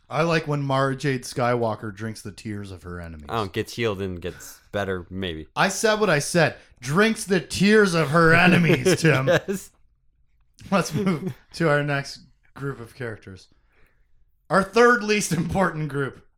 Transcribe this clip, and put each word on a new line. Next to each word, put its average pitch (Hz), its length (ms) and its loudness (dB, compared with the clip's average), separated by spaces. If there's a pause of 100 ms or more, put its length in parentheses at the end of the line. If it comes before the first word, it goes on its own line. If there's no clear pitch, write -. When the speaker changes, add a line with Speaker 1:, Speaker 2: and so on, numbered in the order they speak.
Speaker 1:
I 131 140 -2
like 165 240 -2
when 143 160 -4
Mara 135 320 0
Jade 131 300 -4
Skywalker 117 680 -2
drinks 107 300 -12
the 104 80 -12
tears 101 400 -12
of 87 120 -16
her 87 160 -12
enemies. 82 300 -14
Speaker 2:
Oh, 110 160 -4
gets 104 280 -6
healed 107 280 -2
and 92 180 -6
gets - 400 -12 (120)
better, 95 400 -4
maybe. 87 340 -8 (100)
Speaker 1:
I 165 120 2
said 214 320 0
what 208 100 0
I 151 80 2
said. 147 380 0 (260)
Drinks 202 440 0
the 185 140 0
tears 202 540 4
of 160 160 0
her 160 240 6
enemies, 175 600 6
Speaker 2:
<laughs> - 40 0
Speaker 1:
Tim. 135 280 4
Speaker 2:
Yes. 180 420 0 (1000)
Speaker 1:
Let's 190 200 0
move 185 440 -2 (180)
to 165 160 0
our 147 140 2
next 143 380 -6 (340)
group 131 240 -10
of 113 160 -18
characters. 107 520 -14 (1000)
Our 185 140 2
third 233 420 4
least 208 280 -2
important 160 580 -2
group 135 340 -6 (140)